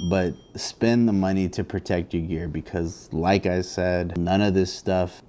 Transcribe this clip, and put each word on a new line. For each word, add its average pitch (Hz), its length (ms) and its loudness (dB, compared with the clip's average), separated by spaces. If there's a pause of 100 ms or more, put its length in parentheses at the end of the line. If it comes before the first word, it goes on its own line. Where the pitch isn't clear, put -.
but 90 240 2 (220)
spend 117 520 2
the 110 60 2
money 95 360 2
to - 140 -4
protect 87 500 -4
your 85 100 0
gear 82 240 -4
because 82 680 -6
like 90 320 2
I 90 160 2
said, 90 560 -2
none 87 240 2
of 101 120 2
this 92 200 2
stuff 92 560 -2